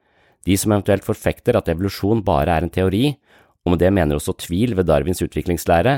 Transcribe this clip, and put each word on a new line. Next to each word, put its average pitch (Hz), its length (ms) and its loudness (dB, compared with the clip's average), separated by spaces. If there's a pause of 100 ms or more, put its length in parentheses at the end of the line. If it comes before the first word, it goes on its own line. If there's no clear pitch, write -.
(480)
De 95 100 4
som 104 140 0
eventuelt 98 320 0
forfekter - 560 -2
at - 120 -4
evolusjon 98 520 -2
bare 85 320 2
er 78 100 0
en 80 60 -6
teori, 95 400 0 (540)
og 87 80 2
med 82 100 2
det 92 80 4
mener 80 240 2
også 90 300 -6
tvil 101 320 -2
ved 92 100 0
Darwins 78 340 0
utviklingslære, 87 760 0